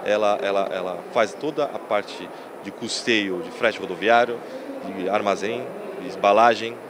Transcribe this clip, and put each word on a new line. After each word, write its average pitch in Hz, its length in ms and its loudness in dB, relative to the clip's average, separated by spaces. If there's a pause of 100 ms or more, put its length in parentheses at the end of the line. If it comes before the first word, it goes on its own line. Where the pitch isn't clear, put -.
ela, 104 380 4
ela, 98 320 2
ela 90 260 -4 (140)
faz 113 200 2
toda 151 300 -2
a 127 160 -4
parte 101 480 -4 (380)
de 101 40 -8
custeio, 104 760 0
de - 60 -12
frete 113 280 0
rodoviário, 110 580 2 (480)
de 95 220 -6
armazém, 104 580 0 (360)
de 92 160 -8
embalagem, 113 580 6 (140)